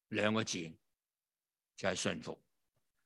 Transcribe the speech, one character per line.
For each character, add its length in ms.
兩 260
個 100
字， 320
就 140
係 60
順 280
服。 200